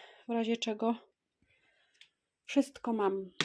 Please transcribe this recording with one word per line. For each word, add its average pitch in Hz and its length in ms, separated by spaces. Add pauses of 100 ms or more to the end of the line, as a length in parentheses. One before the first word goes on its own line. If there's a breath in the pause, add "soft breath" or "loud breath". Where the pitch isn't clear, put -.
(280 loud breath)
w 240 40
razie 226 240
czego. 226 380 (1500 soft breath)
Wszystko - 460
mam. 196 380 (140)